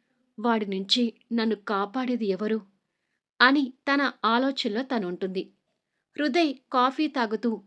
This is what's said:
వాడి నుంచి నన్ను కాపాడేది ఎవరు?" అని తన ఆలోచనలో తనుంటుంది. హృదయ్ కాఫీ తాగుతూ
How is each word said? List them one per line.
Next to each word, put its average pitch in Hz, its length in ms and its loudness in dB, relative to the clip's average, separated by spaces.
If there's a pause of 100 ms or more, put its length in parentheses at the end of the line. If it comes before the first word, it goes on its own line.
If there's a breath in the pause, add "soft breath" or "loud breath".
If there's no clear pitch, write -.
(380)
వాడి 220 280 0
నుంచి 196 380 0 (300)
నన్ను 220 320 0
కాపాడేది 247 600 -2
ఎవరు?" 214 320 -2 (800)
అని 269 240 6 (200)
తన 277 180 0 (240)
ఆలోచనలో 247 580 0
తనుంటుంది. 190 600 -4 (720)
హృదయ్ 294 340 2 (200)
కాఫీ 262 360 2
తాగుతూ 233 440 -2 (160)